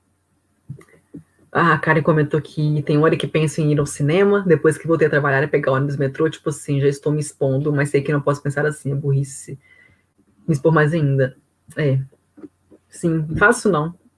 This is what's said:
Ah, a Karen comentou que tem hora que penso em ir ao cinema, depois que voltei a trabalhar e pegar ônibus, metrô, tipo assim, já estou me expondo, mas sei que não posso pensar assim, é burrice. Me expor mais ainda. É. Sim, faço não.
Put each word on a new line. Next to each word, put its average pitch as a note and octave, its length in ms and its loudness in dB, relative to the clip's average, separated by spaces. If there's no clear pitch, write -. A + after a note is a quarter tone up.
Ah, D#3+ 220 2
a D#3 60 0
Karen D#3 240 2
comentou D#3 360 2
que D3+ 440 -2
tem D3 160 2
hora D#3+ 180 4
que - 80 -4
penso D#3 340 -2
em D3 120 2
ir D3+ 80 2
ao D3 80 0
cinema, G3 580 2
depois D#3+ 320 2
que - 80 -14
voltei D#3+ 220 2
a - 20 -2
trabalhar C#3 320 0
e D3+ 60 -2
pegar C#3+ 240 0
ônibus, C#3 260 0
metrô, C#3+ 320 0
tipo - 200 -10
assim, C#3+ 300 -4
já C#3 80 2
estou D3 240 -2
me D3+ 80 0
expondo, C#3+ 540 -2
mas C#3+ 160 0
sei C#3 140 0
que D3+ 100 -2
não D3 80 0
posso C#3+ 180 -2
pensar C#3+ 280 -4
assim, D3+ 240 -6
é C#3 40 -4
burrice. C#3 600 -4
Me E3 60 2
expor D#3 180 2
mais D3+ 220 4
ainda. C3+ 420 0
É. C3+ 240 0
Sim, D#3+ 480 -4
faço A3+ 320 2
não. E3 280 0